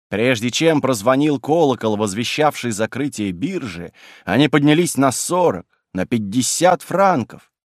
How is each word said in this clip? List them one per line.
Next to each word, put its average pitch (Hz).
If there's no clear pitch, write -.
Прежде 117
чем 156
прозвонил 131
колокол, 131
возвещавший 113
закрытие 110
биржи, 90
они 123
поднялись 151
на 131
сорок, 156
на 92
пятьдесят 123
франков. 175